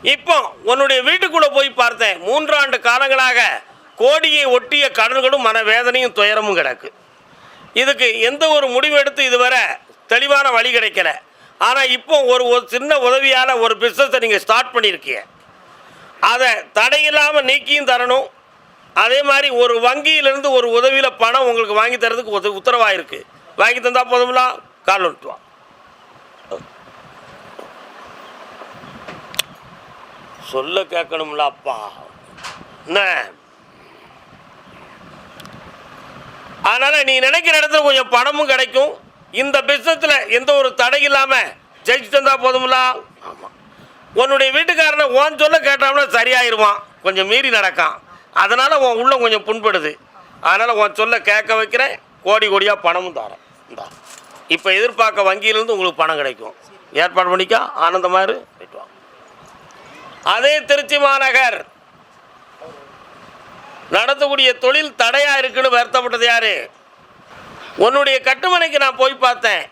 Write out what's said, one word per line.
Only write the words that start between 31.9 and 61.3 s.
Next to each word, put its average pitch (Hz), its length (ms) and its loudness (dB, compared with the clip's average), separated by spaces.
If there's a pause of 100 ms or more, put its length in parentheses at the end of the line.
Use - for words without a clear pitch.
என்ன? 170 400 -2 (3500)
அதனால 269 400 2
நீ 262 160 0
நினைக்கிற 311 400 2
இடத்துல 302 220 2
கொஞ்சம் 262 280 2
பணமும் 285 380 0
கிடைக்கும். 262 460 0 (380)
இந்த 269 300 -2
பிசினஸ்ல 285 680 -2
எந்த 262 240 0
ஒரு 262 200 2
தடை 254 280 0
இல்லாம 269 340 2 (500)
ஜெயிச்சு 247 300 -2
தந்தா 269 180 4 (120)
போதுங்களா? 254 380 2 (460)
ஆமா. - 200 -20 (640)
உன்னுடைய 269 440 2
வீட்டுக்காரனை 311 460 2
உன் 285 340 2
சொல்ல 311 220 4
கேட்டான்னா 277 440 2 (140)
சரியாயிருவான். 226 600 2 (240)
கொஞ்சம் 190 240 -2
மீறி 254 220 0
நடக்கான். 196 480 0 (360)
அதனால 254 460 2
உன் 247 220 0
உள்ள 269 160 4
கொஞ்சம் 226 280 0
புண்படுது. 202 520 -2 (440)
அதனால 226 320 2
உன் 208 220 0
சொல்ல 220 260 0
கேட்க 214 340 0
வைக்கிறேன். 233 440 -2 (240)
கோடி 214 240 2
கோடியா 196 340 2
பணமும் 175 340 -2
தரேன். 110 280 -12 (260)
இந்தா. 107 180 -18 (600)
இப்ப 185 260 -2
எதிர்பார்க்க 214 500 0
வங்கியிலிருந்து 214 520 0
உங்களுக்கு 180 280 -2
பணம் 156 120 0
கிடைக்கும். 131 400 -8 (380)
ஏற்பாடு 180 440 0
பண்ணிக்கா. 190 240 0 (240)
ஆனந்தமா 180 360 0
இரு. - 240 -4 (120)
போயிட்டு - 200 -20
வா. - 80 -18 (1400)
அதே 262 460 0
திருச்சி 285 300 0
மாநகர் 269 680 0 (2250)